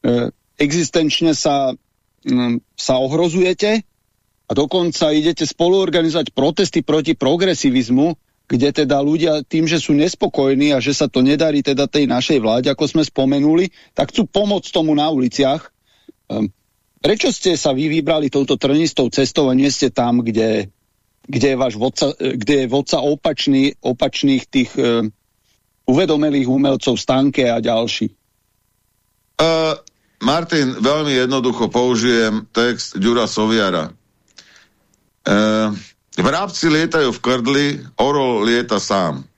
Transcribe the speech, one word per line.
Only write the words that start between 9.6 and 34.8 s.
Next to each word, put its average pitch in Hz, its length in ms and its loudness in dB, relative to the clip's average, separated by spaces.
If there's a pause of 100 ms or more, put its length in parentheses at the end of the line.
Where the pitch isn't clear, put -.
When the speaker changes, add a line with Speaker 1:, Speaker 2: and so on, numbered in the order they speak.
Speaker 1:
že 165 100 0
sú 147 160 0
nespokojní 143 800 0
a 123 80 0
že 143 80 -2
sa 143 160 0
to 127 160 0
nedarí 147 400 2
teda 139 240 0
tej 143 240 0
našej 127 320 0
vláde, 120 240 0
ako 143 240 0
sme 160 140 2
spomenuli, 147 680 0 (240)
tak - 160 -2
chcú 208 140 0
pomôcť 202 480 -2
tomu 156 240 2
na 151 100 0
uliciach. 135 640 0 (640)
Ehm, 107 160 -2 (500)
prečo 220 320 0
ste 180 240 0
sa - 160 -2
vy 139 160 -2
vybrali 156 400 0
touto 139 320 0
trnistou 147 500 0
cestou 139 380 0
a 127 100 2
nie 139 140 2
ste 135 180 0
tam, 120 300 0
kde, 110 480 -2 (580)
kde 135 300 0
je - 20 -4
váš 123 220 -2
vodca, 135 400 -2
kde 131 460 0
je - 20 -6
vodca 143 320 0
opačný, 143 800 0
opačných 127 680 0
tých, 127 300 -2
ehm, 117 340 0 (760)
uvedomelých 147 580 2
umelcov 131 540 0
Stanke 135 500 2
a 117 140 0
ďalší? 113 500 -2 (1300)
Speaker 2:
Eh, 160 340 2 (460)
Martin, 147 580 0
veľmi 143 380 0
jednoducho 127 560 0
použijem 117 800 0
text 117 480 -2
Ďura 117 260 2
Soviara. 101 640 -2 (1300)